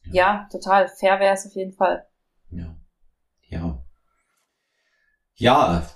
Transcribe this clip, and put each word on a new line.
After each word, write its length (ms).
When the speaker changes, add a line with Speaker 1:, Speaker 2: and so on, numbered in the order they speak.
Speaker 1:
Ja. 80
Speaker 2:
Ja, 380
total. 360
Fair 320
wäre 140
es 140
auf 80
jeden 180
Fall. 320
Speaker 1:
Ja. 260
Ja. 320
Ja, 480